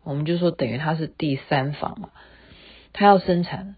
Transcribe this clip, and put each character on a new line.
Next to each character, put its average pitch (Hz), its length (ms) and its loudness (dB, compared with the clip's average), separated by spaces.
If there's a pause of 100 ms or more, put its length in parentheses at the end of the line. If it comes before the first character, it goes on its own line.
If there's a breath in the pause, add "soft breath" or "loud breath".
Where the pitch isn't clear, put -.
我 143 120 -8
们 151 100 -2
就 170 140 0
说 175 120 2
等 135 200 -4
于 123 80 -4
她 156 180 -2
是 160 100 -4
第 147 300 -4
三 143 380 -2
房 - 260 -8
嘛， - 100 -16 (840 loud breath)
她 202 120 2
要 196 120 8
生 175 240 2
产 190 360 -8